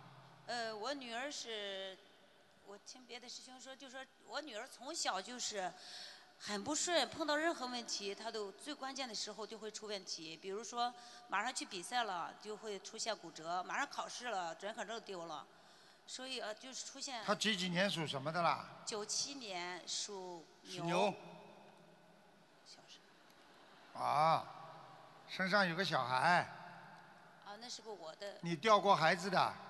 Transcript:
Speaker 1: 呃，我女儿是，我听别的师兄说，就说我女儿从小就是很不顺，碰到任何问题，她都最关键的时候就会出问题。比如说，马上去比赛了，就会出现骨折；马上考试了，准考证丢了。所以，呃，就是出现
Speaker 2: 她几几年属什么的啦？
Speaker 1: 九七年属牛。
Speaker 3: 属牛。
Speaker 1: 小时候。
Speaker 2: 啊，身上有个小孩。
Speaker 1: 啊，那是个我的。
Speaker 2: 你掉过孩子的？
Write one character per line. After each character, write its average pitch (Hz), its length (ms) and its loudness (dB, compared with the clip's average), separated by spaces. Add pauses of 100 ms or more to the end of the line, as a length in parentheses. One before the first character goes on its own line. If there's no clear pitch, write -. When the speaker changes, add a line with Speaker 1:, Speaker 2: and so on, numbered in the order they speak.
(480)
Speaker 1:
呃， 226 260 -2
我 220 200 -4
女 254 200 -6
儿 254 160 -2
是， 196 680 -6 (680)
我 202 120 -14
听 254 280 -16
别 233 140 -10
的 247 80 -14
师 - 140 -10
兄 254 180 -16
说， 262 160 -12
就 269 140 -14
说 262 100 -10 (260)
我 240 140 -6
女 294 160 -6
儿 226 100 -4
从 269 300 -10
小 220 260 2
就 240 160 -8
是 190 340 -2 (680)
很 202 240 -2
不 277 100 0
顺， 320 360 4
碰 311 180 -2
到 294 80 4
任 320 180 4
何 311 140 -6
问 247 180 -6
题， 202 300 -4
她 220 160 -6
都 208 220 -4
最 294 200 -8
关 262 220 -8
键 269 120 -4
的 220 60 -8
时 202 200 -4
候 208 120 -6
就 214 140 -10
会 214 100 -6
出 214 180 -8
问 196 180 -4
题。 160 320 -8
比 190 100 -12
如 196 160 -4
说， 240 300 0 (340)
马 196 160 2
上 254 100 0
去 294 120 -4
比 180 180 -6
赛 240 220 2
了， 170 360 -2
就 208 140 -6
会 202 240 -6
出 - 180 -12
现 220 200 0
骨 170 120 -12
折； 165 360 -2
马 180 120 -2
上 269 100 2
考 - 200 -4
试 240 220 -6
了， 175 260 -2
准 202 180 -6
考 226 120 -6
证 220 160 -6
丢 180 240 -8
了。 151 200 -8 (640)
所 254 200 -8
以， 254 140 -4
呃， 208 140 -4
就 254 180 -12
是 - 120 -6
出 - 140 -10
现 254 240 -4
Speaker 2:
她 196 100 4
几 208 220 6
几 180 140 2
年 185 200 6
属 165 160 2
什 139 140 -2
么 143 120 0
的 170 100 2
啦？ 170 240 6 (200)
Speaker 1:
九 214 200 -2
七 277 300 -2
年 180 520 -6
属 180 580 -4 (180)
牛。 185 100 -12
Speaker 3:
属 180 100 -4
牛。 175 300 4 (1500)
Speaker 1:
小 - 220 -20
时 - 120 -20 (960)
候。 120 100 -2
Speaker 2:
啊， 143 400 6 (840)
身 190 200 0
上 196 160 8
有 165 100 2
个 190 100 2
小 143 180 4
孩。 135 360 6 (1040)
Speaker 1:
啊， 202 160 -10
那 247 80 -10
是 233 140 -8
个 220 100 -10
我 165 220 -10
的。 202 260 -10
Speaker 2:
你 170 140 -2
掉 214 220 10
过 196 180 8
孩 160 200 8
子 185 140 0
的？ 180 100 6 (300)